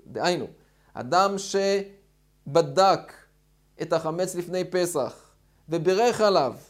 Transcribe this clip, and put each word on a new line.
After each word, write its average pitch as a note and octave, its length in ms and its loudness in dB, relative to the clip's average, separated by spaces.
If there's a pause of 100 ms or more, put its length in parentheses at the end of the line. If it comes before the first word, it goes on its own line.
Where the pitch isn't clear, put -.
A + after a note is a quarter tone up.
דהיינו, C#3+ 380 -2 (480)
אדם F3+ 440 0
שבדק F#3+ 1800 -2 (680)
את D#3+ 120 -4
החמץ E3 420 -2
לפני F3 280 -6
פסח, E3+ 500 -2 (560)
וברך F#3 520 2
עליו, E3+ 320 4 (160)